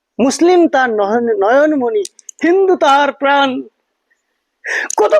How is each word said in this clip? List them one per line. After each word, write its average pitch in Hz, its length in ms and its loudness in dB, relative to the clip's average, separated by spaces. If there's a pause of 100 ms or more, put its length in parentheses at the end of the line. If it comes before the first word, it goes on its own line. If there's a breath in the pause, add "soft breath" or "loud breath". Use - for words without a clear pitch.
(200)
মুসলিম 330 480 2
তার 262 220 0
নয়ন-, 214 560 -2
নয়নমণি, 247 580 0 (400)
হিন্দু 370 320 2
তার 285 360 0
প্রাণ।" 277 500 -2 (1400 loud breath)
কত - 220 0